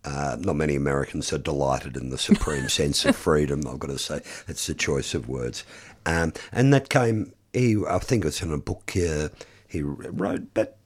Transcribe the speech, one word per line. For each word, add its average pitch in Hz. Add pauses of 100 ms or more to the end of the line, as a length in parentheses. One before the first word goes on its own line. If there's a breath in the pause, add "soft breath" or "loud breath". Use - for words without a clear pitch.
Uh, 69
not 85
many 76
Americans 69
are 78
delighted 69
in 64
the 65
supreme -
<laughs> -
sense 73
of 269
freedom, 73
I've 65
got 76
to 65
say. - (260 loud breath)
That's -
the 78
choice -
of 62
words. 62 (420 loud breath)
Um, 82 (180 loud breath)
and 135
that 135
came, 113 (220)
he, 120 (100)
I 90
think 104
it's -
in 82
a 73
book, -
uh, 78 (380 loud breath)
he 78
wrote -
about - (140)